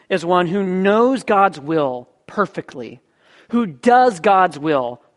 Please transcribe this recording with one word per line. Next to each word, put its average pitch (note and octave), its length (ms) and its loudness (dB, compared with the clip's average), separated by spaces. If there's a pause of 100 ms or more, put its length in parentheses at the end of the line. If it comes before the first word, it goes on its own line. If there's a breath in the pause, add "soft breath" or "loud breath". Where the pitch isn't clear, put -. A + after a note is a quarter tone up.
is E3+ 180 -4
one F3 220 2
who G3 160 -2
knows G3+ 600 0
God's G3 360 0
will C#3 480 -4 (200)
perfectly, C#3 760 -8 (480 soft breath)
who A#3 160 0
does A#3+ 560 2
God's F#3 360 2
will C#3 440 -2 (160)